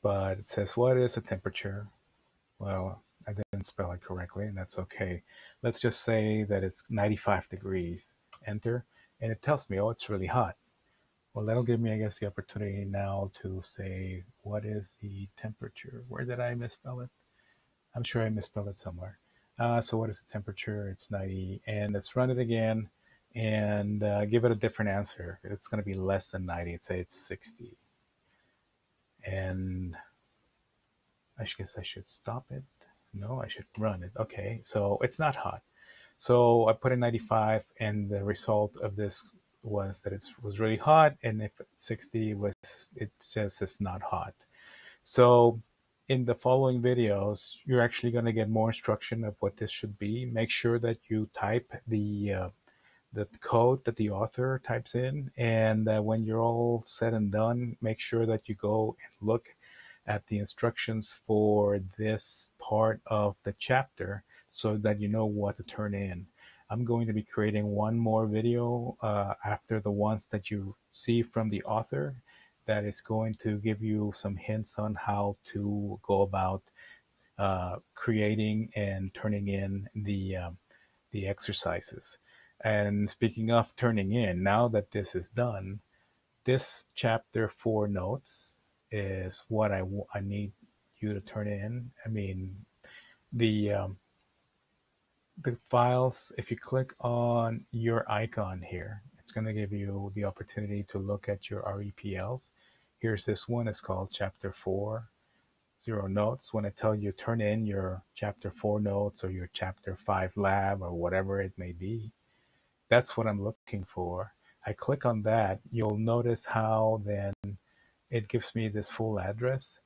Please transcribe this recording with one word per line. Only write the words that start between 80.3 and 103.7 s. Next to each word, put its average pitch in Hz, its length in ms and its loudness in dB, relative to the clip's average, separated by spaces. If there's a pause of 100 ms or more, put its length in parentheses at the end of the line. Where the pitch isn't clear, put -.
um, 87 220 -8 (520)
the 101 160 -4
exercises. - 920 -4 (480)
And 104 460 2
speaking 110 400 0
of 117 240 4
turning 104 380 2
in, 95 320 2
now 107 240 6
that 110 240 0
this 101 240 -4
is 90 120 -6
done, 104 520 -4 (640)
this - 500 0
chapter 113 540 2
four 107 400 0
notes 101 680 -6 (360)
is 95 560 -4
what 107 240 4
I 95 80 0
w-, 98 340 -4
I 101 60 -2
need 101 320 -4 (480)
you 107 120 -2
to 101 80 -4
turn 104 280 -6
in. 110 420 -6 (160)
I - 20 -6
mean, 95 560 -4 (680)
the, 107 400 4
um, 95 260 -2 (1400)
the 120 140 0 (140)
files, 123 680 4
if - 140 -4
you 113 40 -2
click 131 440 -2
on 120 720 2
your 117 360 2
icon 104 540 -2
here, 98 400 -8 (160)
it's - 140 -16
gonna 110 200 -2
give 104 200 -2
you 101 420 -4
the 101 100 -4
opportunity 101 600 -4
to - 140 -6
look 98 300 -2
at 101 220 -4
your 101 140 -6
R 98 180 -4
E 101 140 -8
P 98 200 -6
Ls. 107 340 -6 (500)
Here's 110 240 0
this - 240 -2
one, 117 180 0
it's 104 140 -4